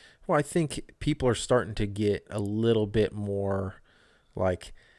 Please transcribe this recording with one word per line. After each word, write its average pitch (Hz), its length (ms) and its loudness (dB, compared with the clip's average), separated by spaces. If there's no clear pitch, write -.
Well, 165 120 2
I 147 40 4
think 156 400 -2
people 139 300 0
are 110 60 4
starting 113 400 0
to 107 120 -2
get 101 420 0
a 107 100 -6
little 107 480 2
bit 107 260 2
more, 98 600 -2
like, 92 380 -2